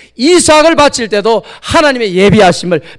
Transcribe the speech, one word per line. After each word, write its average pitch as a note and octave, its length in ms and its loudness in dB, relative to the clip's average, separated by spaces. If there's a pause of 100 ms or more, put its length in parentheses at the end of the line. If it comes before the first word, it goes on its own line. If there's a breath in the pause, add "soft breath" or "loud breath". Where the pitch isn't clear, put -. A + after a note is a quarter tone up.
(160 loud breath)
이삭을 D#4 580 2
바칠 C4 340 -2
때도 G#3 340 -2 (180 loud breath)
하나님의 B3+ 540 -2
예비하심을 F3+ 680 2 (180 loud breath)